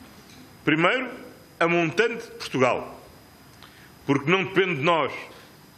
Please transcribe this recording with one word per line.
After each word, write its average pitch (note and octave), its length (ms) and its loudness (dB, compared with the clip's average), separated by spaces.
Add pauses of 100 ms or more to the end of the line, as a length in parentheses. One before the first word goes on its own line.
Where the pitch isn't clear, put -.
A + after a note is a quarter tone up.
(640)
Primeiro, F3+ 440 2 (480)
a E3+ 100 2
montante F3 580 0
de - 60 -18
Portugal, - 680 -2 (1040)
porque C#3 240 0
não F#3 140 4
depende F#3 320 0
de C3 60 -6
nós D#3 320 2 (640)